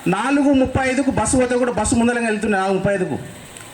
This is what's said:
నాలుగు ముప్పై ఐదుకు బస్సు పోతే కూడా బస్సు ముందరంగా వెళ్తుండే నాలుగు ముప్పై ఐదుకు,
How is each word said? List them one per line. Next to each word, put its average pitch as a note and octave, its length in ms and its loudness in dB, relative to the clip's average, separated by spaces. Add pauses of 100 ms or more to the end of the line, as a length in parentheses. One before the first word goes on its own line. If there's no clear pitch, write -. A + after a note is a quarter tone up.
నాలుగు C4+ 460 2
ముప్పై B3+ 360 2
ఐదుకు C4 220 0
బస్సు G#3+ 260 0
పోతే B3 180 2
కూడా B3 160 0
బస్సు - 240 0
ముందరంగా A#3 320 2
వెళ్తుండే G#3+ 300 0
నాలుగు F#3+ 180 0
ముప్పై F#3+ 180 0
ఐదుకు, E3+ 240 -2 (560)